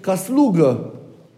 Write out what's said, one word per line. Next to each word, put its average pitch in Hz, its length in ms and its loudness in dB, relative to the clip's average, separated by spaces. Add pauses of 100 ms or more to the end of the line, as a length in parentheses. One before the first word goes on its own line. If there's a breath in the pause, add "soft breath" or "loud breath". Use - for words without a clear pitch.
ca 190 140 -2
slugă 175 800 0 (440)